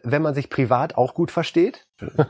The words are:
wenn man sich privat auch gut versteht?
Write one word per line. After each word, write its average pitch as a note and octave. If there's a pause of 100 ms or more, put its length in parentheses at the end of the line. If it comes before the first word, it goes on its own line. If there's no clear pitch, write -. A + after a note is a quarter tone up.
wenn C#3+
man D3+
sich C#3
privat B2+
auch B2+
gut E3+
versteht? E3+ (440)